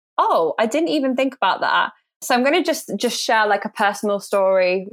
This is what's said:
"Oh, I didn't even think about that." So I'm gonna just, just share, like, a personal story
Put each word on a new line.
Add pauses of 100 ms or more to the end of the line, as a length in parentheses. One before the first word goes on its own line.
(180)
"Oh,
I
didn't
even
think
about
that." (320)
So
I'm
gonna
just,
just
share,
like,
a
personal
story